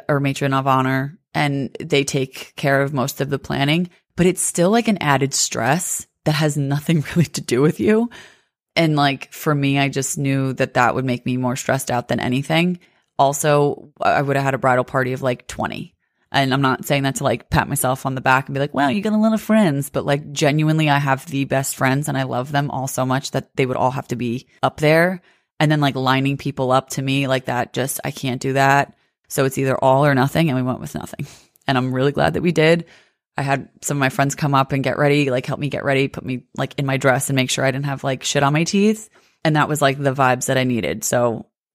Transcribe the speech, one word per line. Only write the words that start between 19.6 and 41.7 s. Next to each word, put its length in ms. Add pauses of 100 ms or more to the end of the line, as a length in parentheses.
But, 160
like, 260
genuinely, 580
I 80
have 280
the 180
best 320
friends 320
and 100
I 60
love 300
them 180
all 160
so 180
much 260
that 260
they 80
would 100
all 160
have 180
to 60
be 320 (160)
up 140
there. 440 (380)
And 100
then, 120
like, 140
lining 420
people 340
up 200
to 100
me 260
like 180
that, 280
just, 320
"I 60
can't 300
do 120
that." 420 (320)
So 160
it's 140
either 200
all 280
or 100
nothing. 340
And 60
we 80
went 160
with 160
nothing. 320 (400)
And 100
I'm 160
really 200
glad 220
that 60
we 120
did. 320 (520)
I 40
had 260 (140)
some 160
of 20
my 100
friends 240
come 220
up 160
and 140
get 120
ready, 340
like, 140
help 140
me 80
get 160
ready, 240
put 180
me, 200 (100)
like, 240
in 60
my 100
dress 340
and 60
make 140
sure 160
I 60
didn't 140
have, 200
like, 180
shit 180
on 120
my 100
teeth. 460 (340)
And 140
that 100
was, 140
like, 200
the 120
vibes 320
that 120
I 60
needed. 400
So 440 (280)